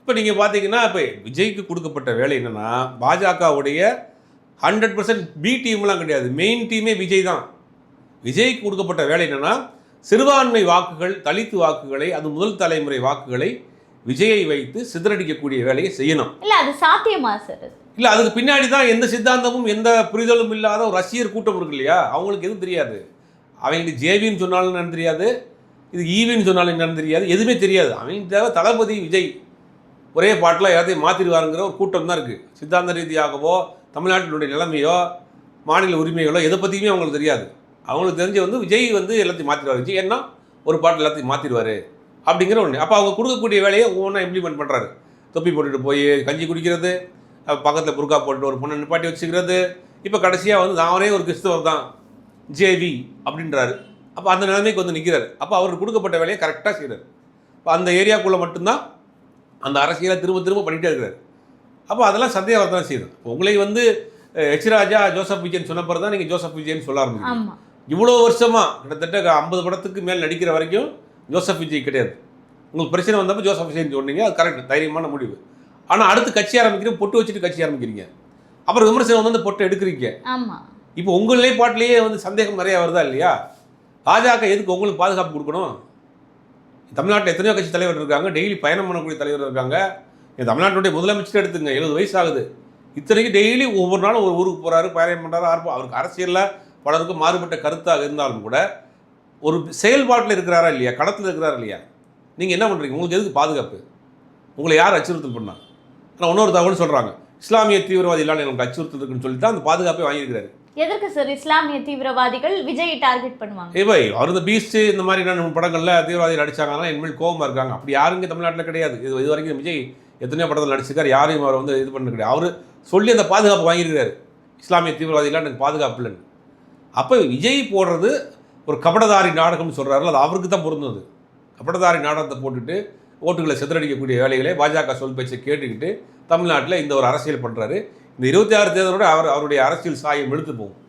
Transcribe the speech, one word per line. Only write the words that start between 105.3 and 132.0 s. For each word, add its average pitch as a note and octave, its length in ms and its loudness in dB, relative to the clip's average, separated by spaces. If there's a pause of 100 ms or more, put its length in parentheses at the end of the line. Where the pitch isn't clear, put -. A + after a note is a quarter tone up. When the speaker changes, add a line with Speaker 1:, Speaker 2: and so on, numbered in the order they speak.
Speaker 1:
பண்ணா? G#2+ 220 -10 (640)
ஆனா E3+ 140 0
இன்னொரு G3+ 200 4
தகவல் F3 360 2
சொல்றாங்க, B2 260 0 (260)
இஸ்லாமிய G#3+ 380 4
தீவிரவாதி F#3 400 2
இல்லாம D#3 220 0
எங்களுக்கு B2+ 240 -4
அச்சுறுத்தல் C#3+ 320 -8
இருக்குன்னு C3 240 -8
சொல்லிட்டு C3 260 -2
தான் A3+ 80 2
அந்த D3 100 -8
பாதுகாப்பை E3+ 420 0
வாங்கியிருக்கிறாரு. B2+ 440 -4 (240)
Speaker 2:
எதற்கு F#4+ 360 -2
சார் C#4+ 200 -2
இஸ்லாமிய D4 500 -2
தீவிரவாதிகள் C4 840 -2
விஜயை D#4 360 -4
டார்கெட் B3+ 400 -2
பண்ணுவாங்க? F#3 380 -8
Speaker 1:
ஏய் G3 60 4
பாய், D3+ 280 4
அவர் A#2 160 0
இந்த F3+ 120 0
பீஸ்ட் G#3+ 500 2
இந்த G3 120 0
மாதிரி F#3 280 0
என்ன F3+ 120 0
படங்கள்ல E3 580 2
தீவிரவாதிகள் E3 460 0
நடிச்சாங்கன்னா D3+ 400 -4
என் D3+ 140 -4
மேல் D3+ 180 -10
கோவமா E3 240 -2
இருக்காங்க. C3 300 -2
அப்படி C#3 200 -8
யாரும் D3+ 220 4
இங்க F#3 120 -6
தமிழ்நாட்டுல E3 380 -4
கிடையாது. D#3+ 300 -4
இது, B2+ 240 -6
இது C3+ 100 0
வரைக்கும் D3+ 280 -2
விஜய் C#3 380 -8 (240)
எத்தனையோ D3 340 -4
படத்துல C#3+ 260 0
நடிச்சிருக்காரு, C#3 300 0
யாரையும் D3 340 4
அவரை C3+ 180 0
வந்து C#3 200 -2
இது C3+ 100 -4
பண்ண C3 200 -6
கிடையாது. A2+ 260 0
அவரு E3+ 240 -4 (220)
சொல்லி G#3 280 2
அந்த A3 160 4
பாதுகாப்பு F#3+ 460 4
வாங்கியிருக்கிறாரு, D#3 400 0 (480)
இஸ்லாமிய E3+ 340 2
தீவிரவாதி D#3 300 0
இல்லாம D#3 200 0
எனக்கு C3 200 -4
பாதுகாப்பு C#3 380 -2
இல்லைன்னு. G2+ 280 -12 (640)
அப்ப A#3+ 240 2
விஜய் F#3+ 440 2
போடுறது F#3+ 680 0 (360)
ஒரு D3 120 -2
கபடதாரி F#3+ 520 4
நாடகம்னு E3 460 0
சொல்றாருல, C#3 300 0
அது D#3 100 2
அவருக்கு F3 320 2
தான் F3 140 0
பொருந்தது. C#3+ 440 -6 (520)
கபடதாரி E3+ 420 2